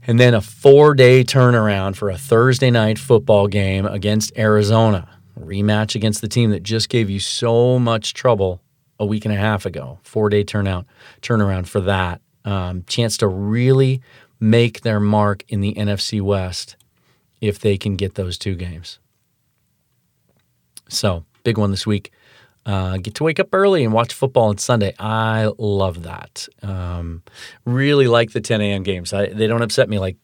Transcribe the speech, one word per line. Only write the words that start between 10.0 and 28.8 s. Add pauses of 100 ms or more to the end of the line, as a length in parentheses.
Four-day
turnout, (340)
turnaround
for
that. (220)
Um,
chance
to
really (380)
make
their
mark
in
the
N
F
C
West (640)
if
they
can
get
those
two
games. (1900)
So, (180)
big
one
this
week. (540)
Uh,
get
to
wake
up
early
and
watch
football
on
Sunday.
I
love
that. (120)
Um, (400)
really
like
the
ten
A
M